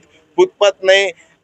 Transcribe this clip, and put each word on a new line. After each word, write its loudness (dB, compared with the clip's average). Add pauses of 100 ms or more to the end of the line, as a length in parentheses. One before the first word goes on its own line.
(380)
फुटपाथ 0 (120)
नाही, 0 (320)